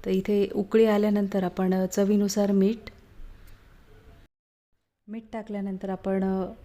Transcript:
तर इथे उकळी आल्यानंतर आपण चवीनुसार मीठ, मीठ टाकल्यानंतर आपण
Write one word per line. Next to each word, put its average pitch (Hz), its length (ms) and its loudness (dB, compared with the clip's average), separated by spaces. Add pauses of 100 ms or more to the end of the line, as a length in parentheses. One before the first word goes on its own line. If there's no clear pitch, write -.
तर 190 60 -6
इथे 196 440 0
उकळी 220 300 4
आल्यानंतर 208 600 2
आपण 185 300 0 (120)
चवीनुसार 202 640 0
मीठ, 196 380 2 (2250)
मीठ 220 240 -14
टाकल्यानंतर 202 580 -6
आपण 190 340 -2 (400)